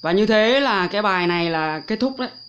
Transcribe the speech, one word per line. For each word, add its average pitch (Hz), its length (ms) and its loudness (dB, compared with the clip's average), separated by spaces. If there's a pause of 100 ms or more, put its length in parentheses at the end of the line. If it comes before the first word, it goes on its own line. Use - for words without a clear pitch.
Và 160 100 -2
như 202 140 2
thế 226 340 4
là 202 320 0
cái 202 100 -2
bài 185 260 0
này 170 220 0
là 160 300 -2
kết 220 200 -6
thúc 262 200 -2
đấy. 247 100 -6 (200)